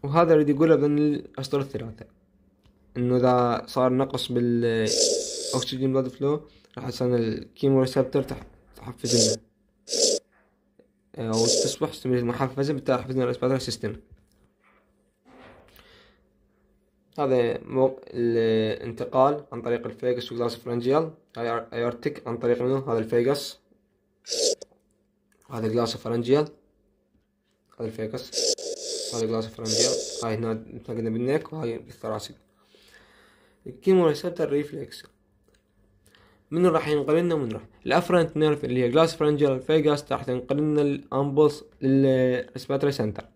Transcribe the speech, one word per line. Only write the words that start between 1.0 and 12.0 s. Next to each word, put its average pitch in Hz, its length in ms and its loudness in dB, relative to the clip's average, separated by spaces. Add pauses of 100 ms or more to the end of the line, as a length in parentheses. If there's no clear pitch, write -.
الثلاثة، 117 460 -8 (920)
إنه 123 200 2
إذا 123 500 4
صار 127 260 2
نقص 131 380 -2
بال 120 520 2 (720)
أكسجين 131 380 -2
بلود 131 140 0
فلو 143 340 -4 (360)
راح - 100 -10
يصير 123 280 -2
الكيمو 131 680 0
ريسبتور 131 420 0
تح-، 131 200 -10 (320)
تحفز 117 640 0 (1800)
لنا، 113 120 -6
أو 110 40 -2
تصبح - 600 0
ستيميوليشن 123 340 -2